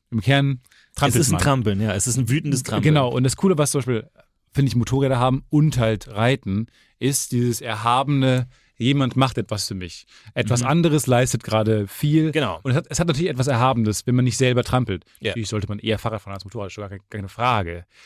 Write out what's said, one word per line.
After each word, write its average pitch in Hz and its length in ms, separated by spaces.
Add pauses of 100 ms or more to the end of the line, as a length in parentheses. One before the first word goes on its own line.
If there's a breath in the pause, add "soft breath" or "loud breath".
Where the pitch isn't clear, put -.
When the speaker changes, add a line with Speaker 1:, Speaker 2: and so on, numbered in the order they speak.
Speaker 1:
Im 113 120
Kern 139 400 (340 soft breath)
trampelt 143 260
Speaker 2:
Es 139 60
ist 151 40
ein - 20
Speaker 1:
man. - 100
Speaker 2:
Trampeln, 110 380
ja. 107 120
Es 101 140
ist 120 100
ein 123 120
wütendes 139 340
Trampeln. 156 300
Speaker 1:
Genau. 135 160
Und 127 160
das 127 100
Coole, 190 220
was 143 140
zum 147 80
Beispiel, 113 300 (440)
finde 139 160
ich, 101 60
Motorräder 131 440
haben 131 300
und 151 280
halt 110 300
Reiten, 113 600 (300 soft breath)
ist 135 360
dieses 120 260
erhabene, 127 880 (300 soft breath)
jemand 131 400
macht 131 200
etwas 107 300
für 107 80
mich. 90 300 (280 loud breath)
Etwas 120 280
Speaker 2:
Mhm. 123 60
Speaker 1:
anderes 156 400
leistet 123 360
gerade 107 460
viel. 156 420
Speaker 2:
Genau. 117 320
Speaker 1:
Und 131 80
es 127 60
hat, 170 120
es - 120
hat 170 60
natürlich 160 220
etwas 127 180
Erhabenes, 117 600
wenn 127 80
man 127 80
nicht 120 140
selber 123 260
trampelt. 117 400 (160 soft breath)
Speaker 2:
Ja. 107 120
Speaker 1:
Natürlich 101 180
sollte 104 180
man 104 120
eher 107 200
Fahrrad 110 220
fahren 98 120
als 98 120
Motorrad, 98 260
ist - 60
gar 101 100
keine, 98 220
keine 98 180
Frage. 95 580 (200 soft breath)